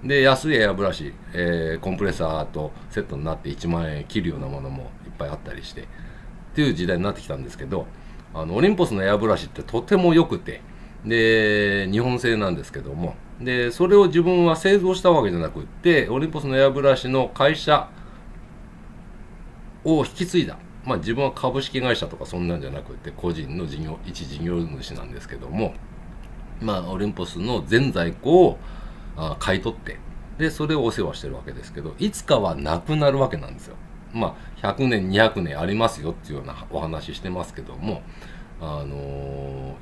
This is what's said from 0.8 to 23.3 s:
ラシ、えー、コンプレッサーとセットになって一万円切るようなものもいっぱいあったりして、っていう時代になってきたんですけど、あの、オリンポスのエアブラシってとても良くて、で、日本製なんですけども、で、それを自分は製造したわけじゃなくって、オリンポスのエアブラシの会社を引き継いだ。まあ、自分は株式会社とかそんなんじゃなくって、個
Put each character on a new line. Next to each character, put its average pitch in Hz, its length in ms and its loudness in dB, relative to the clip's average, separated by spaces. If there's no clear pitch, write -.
ラ 92 100 2
シ、 73 200 -8
え 85 420 0
ー、 - 40 -6
コ 95 100 -2
ン 92 80 -2
プ 101 60 0
レ 92 60 2
ッ - 40 -2
サ 82 120 -2
ー 78 200 -2
と 76 260 -6
セ - 120 -4
ッ - 40 -2
ト - 120 -10
に 71 80 -6
な 80 100 -2
っ - 20 -8
て - 140 -10
一 80 180 -6
万 82 260 0
円 71 100 -6
切 104 180 -2
る 85 80 0
よ 73 60 -6
う - 20 -8
な 67 80 -6
も 135 160 -8
の 135 80 -8
も 131 200 -10
い - 20 -14
っ - 100 -14
ぱ 147 80 -6
い - 20 -6
あ 147 60 -6
っ 156 40 -10
た - 140 -12
り - 100 -10
し - 120 -14
て、 - 80 -12
っ - 20 -12
て 151 80 2
い 139 80 4
う 95 40 0
時 87 120 -2
代 90 100 2
に 87 60 0
な 101 80 0
っ 101 40 -4
て - 60 -12
き - 60 -16
た - 80 -6
ん 67 80 -8
で - 80 -10
す - 80 -16
け 67 80 -10
ど、 82 200 -4
あ 80 140 -6
の、 85 80 -4
オ 110 80 2
リ 185 60 6
ン 214 80 4
ポ 170 100 4
ス 113 80 -4
の 98 100 0
エ 98 60 4
ア 104 80 4
ブ 110 80 0
ラ 107 100 4
シ - 100 -6
っ - 40 -12
て - 120 -12
と 117 200 -4
て 202 140 2
も 175 180 6
良 165 100 8
く - 140 -4
て、 - 240 -10
で、 107 840 6
日 107 100 4
本 123 180 2
製 117 180 2
な 101 140 2
ん 87 40 2
で 71 100 -6
す - 80 -16
け 69 80 -8
ど 69 140 -8
も、 82 200 -4
で、 123 300 2
そ 170 160 2
れ 202 100 10
を 196 100 12
自 165 160 6
分 175 220 6
は 165 120 6
製 190 220 6
造 185 160 4
し 185 60 -4
た 180 100 8
わ 151 140 8
け 101 60 2
じ 87 60 0
ゃ - 40 0
な 80 80 0
く - 120 -8
っ - 20 -8
て、 147 460 4
オ 120 100 0
リ 151 80 0
ン 156 40 -2
ポ 156 100 -4
ス 143 60 -4
の 131 100 2
エ 135 60 8
ア 139 80 10
ブ 139 120 -2
ラ 135 140 8
シ 127 120 -4
の 131 200 4
会 151 280 4
社 - 320 4
を 156 200 4
引 - 80 -8
き 175 140 -2
継 180 140 2
い 143 60 2
だ。 - 120 -10
ま 131 100 0
あ、 95 40 0
自 104 160 -2
分 139 100 0
は 127 80 0
株 135 300 -2
式 135 180 -4
会 123 160 2
社 - 100 -4
と - 100 -10
か 69 100 -10
そ 90 120 -4
ん 87 100 0
な 85 80 0
ん 76 40 -6
じ 69 60 -8
ゃ 67 40 -8
な 71 100 -8
く - 120 -14
っ - 40 -12
て、 - 140 -12
個 87 220 -4